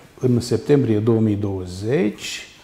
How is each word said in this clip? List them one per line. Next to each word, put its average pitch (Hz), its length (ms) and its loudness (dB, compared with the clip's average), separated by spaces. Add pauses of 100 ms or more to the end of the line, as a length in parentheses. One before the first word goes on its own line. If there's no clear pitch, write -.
(200)
în 123 200 2
septembrie 117 600 2
două 113 200 2
mii 107 160 2
douăzeci, 101 1120 -4 (160)